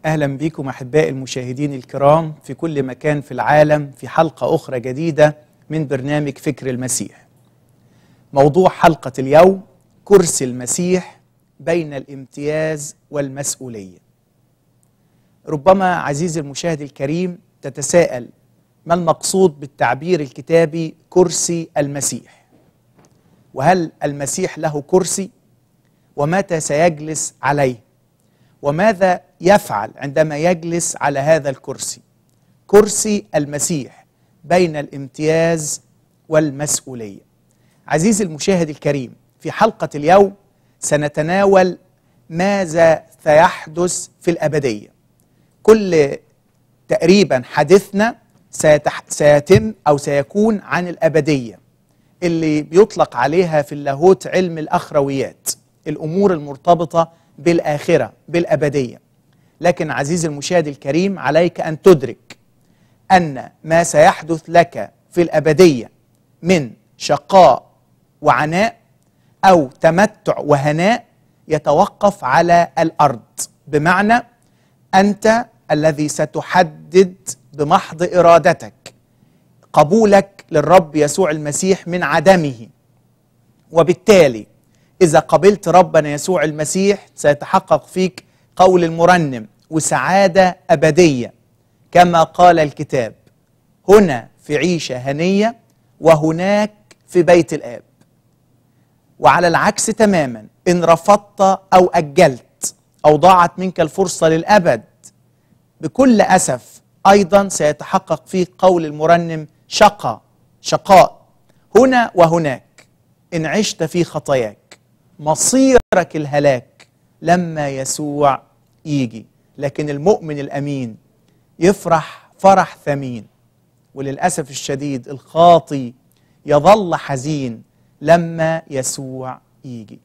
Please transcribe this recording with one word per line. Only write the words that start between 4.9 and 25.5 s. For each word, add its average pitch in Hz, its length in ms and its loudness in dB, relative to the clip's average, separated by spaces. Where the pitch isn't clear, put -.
من 156 180 -6
برنامج 143 500 -6
فكر 135 320 -8
المسيح. 127 580 -8
موضوع 147 360 4
حلقة 156 500 0
اليوم: 170 420 4
كرسي 180 400 2
المسيح 127 760 -6
بين 165 340 -4
الامتياز 147 1040 -8
والمسؤولية. 131 840 -10
ربما 180 480 0
عزيزي 151 440 -6
المشاهد 147 420 -8
الكريم 165 580 -8
تتساءل: 143 680 -2
ما 165 80 -2
المقصود 170 680 -2
بالتعبير 143 600 -4
الكتابي 160 760 -4
كرسي 170 680 -2
المسيح؟ 139 680 -8
وهل 160 380 0
المسيح 147 540 -8
له 151 300 -6
كرسي؟ 185 420 -2